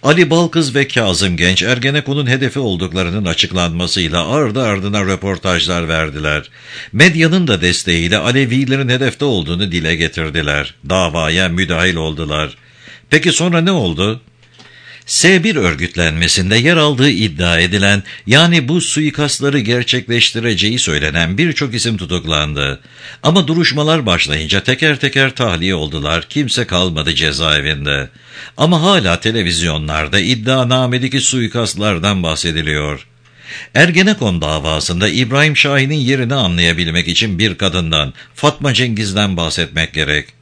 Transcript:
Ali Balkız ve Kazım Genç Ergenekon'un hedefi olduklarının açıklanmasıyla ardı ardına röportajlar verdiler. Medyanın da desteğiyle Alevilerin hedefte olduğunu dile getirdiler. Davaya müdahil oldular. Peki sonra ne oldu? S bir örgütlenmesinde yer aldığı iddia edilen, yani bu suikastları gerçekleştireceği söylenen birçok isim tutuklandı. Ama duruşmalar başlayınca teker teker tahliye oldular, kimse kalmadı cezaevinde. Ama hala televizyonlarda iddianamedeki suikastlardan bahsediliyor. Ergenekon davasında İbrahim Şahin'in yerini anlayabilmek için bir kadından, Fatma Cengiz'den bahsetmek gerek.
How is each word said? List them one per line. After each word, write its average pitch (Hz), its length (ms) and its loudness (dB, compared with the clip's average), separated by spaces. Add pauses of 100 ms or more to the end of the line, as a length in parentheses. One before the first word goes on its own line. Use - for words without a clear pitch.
Ali 156 260 4
Balkız 160 460 0
ve 139 120 2
Kazım 95 500 0
Genç 90 260 2
Ergenekon'un 135 640 0
hedefi 131 320 0
olduklarının 92 680 -2
açıklanmasıyla 85 1040 -2
ardı 127 340 0
ardına 101 420 -2
röportajlar 90 800 -2
verdiler. 76 640 -2 (420)
Medyanın 165 560 4
da 98 140 2
desteğiyle 87 560 2
Alevilerin 127 720 0
hedefte 127 360 0
olduğunu 90 460 0
dile 82 240 0
getirdiler. 76 760 -2 (160)
Davaya 85 600 0
müdahil 87 460 0
oldular. 76 600 -4 (520)
Peki 156 220 2
sonra 170 300 2
ne 185 100 2
oldu? 123 500 0 (840)
S 180 380 4
bir 202 120 2
örgütlenmesinde 87 1040 0
yer 160 200 4
aldığı 147 320 2
iddia 85 500 0
edilen, 98 440 2 (240)
yani 151 400 4
bu 170 140 2
suikastları 143 800 0
gerçekleştireceği 117 1200 0
söylenen 80 580 -2
birçok 147 360 -2
isim 117 240 -2
tutuklandı. 76 840 -4 (440)
Ama 165 240 4
duruşmalar 156 580 2
başlayınca 82 580 0
teker 135 360 0
teker 135 360 0
tahliye 95 400 0
oldular, 78 540 -4
kimse 127 380 -2
kalmadı 85 480 -2
cezaevinde. 73 960 -2 (480)
Ama 160 240 4
hala 147 380 2
televizyonlarda 82 1000 -2
iddianamedeki 127 1000 0
suikastlardan 104 1040 0
bahsediliyor. 76 840 -2 (680)
Ergenekon 165 680 2
davasında 78 680 0
İbrahim 131 480 0
Şahin'in 143 380 2
yerini 131 400 0
anlayabilmek 85 720 0
için 92 320 0
bir 104 160 0
kadından, 80 580 -2 (220)
Fatma 143 380 0
Cengiz'den 104 640 0
bahsetmek 80 560 -2
gerek. 76 340 -2 (140)